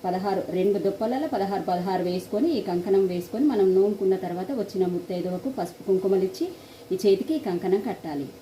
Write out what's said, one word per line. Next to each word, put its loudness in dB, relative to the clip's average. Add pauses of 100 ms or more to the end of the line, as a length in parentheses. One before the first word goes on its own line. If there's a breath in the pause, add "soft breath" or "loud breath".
పదహారు, -2
రెండు 2
దొప్పలలో -2
పదహారు, -2
పదహారు 0
వేసుకొని, 0 (100)
ఈ -2
కంకణం 2
వేసుకొని, -2
మనం 4
నోముకున్న 4
తర్వాత -4 (100)
వచ్చిన 0
ముత్తైదువకు -4
పసుపు -8
కుంకుమలు 4
ఇచ్చి -4 (480 loud breath)
ఈ -2
చేతికి 4
ఈ -10
కంకణం 0
కట్టాలి. -6 (140)